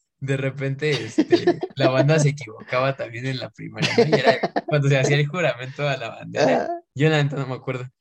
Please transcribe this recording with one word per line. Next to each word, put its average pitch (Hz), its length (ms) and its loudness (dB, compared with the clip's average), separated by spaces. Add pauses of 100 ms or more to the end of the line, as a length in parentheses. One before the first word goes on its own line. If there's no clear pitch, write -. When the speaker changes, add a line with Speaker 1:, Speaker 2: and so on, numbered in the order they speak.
(200)
Speaker 1:
de 139 180 -2
repente, 135 680 -2
este, - 580 0 (120)
la 131 140 2
banda 135 300 4
se 147 100 4
equivocaba 131 680 -4
también 117 320 -10
en 131 120 -4
la 113 120 -10
primaria, - 440 -4
¿no? 233 120 6
Y 175 100 2
era - 240 2 (240)
cuando 143 240 2
se 139 80 4
hacía 139 200 4
el 147 100 2
juramento 143 600 -2
a 135 100 -2
la 113 120 -8
bandera. 110 540 0
Speaker 2:
Ajá. 349 180 -8 (140)
Speaker 1:
Yo 147 140 4
la 151 140 4
neta 143 140 -2
no 135 100 -4
me 131 80 -6
acuerdo, 127 320 -8 (140)